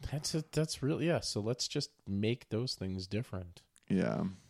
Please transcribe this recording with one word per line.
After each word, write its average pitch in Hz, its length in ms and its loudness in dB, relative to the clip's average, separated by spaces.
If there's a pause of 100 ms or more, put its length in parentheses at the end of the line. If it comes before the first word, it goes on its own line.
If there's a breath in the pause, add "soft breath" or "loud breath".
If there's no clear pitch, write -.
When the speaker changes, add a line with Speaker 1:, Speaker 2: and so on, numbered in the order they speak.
(120)
Speaker 1:
That's 151 240 -2
it. 156 180 -2
That's - 300 0
real, 135 180 2
yeah. 156 180 4
So - 220 0
let's 113 260 0
just - 220 -2 (180)
make 107 420 0
those 113 260 0
things 95 320 -4
different. 95 540 -4 (280)
Speaker 2:
Yeah. 57 300 4
Speaker 1:
And 92 160 -2 (140)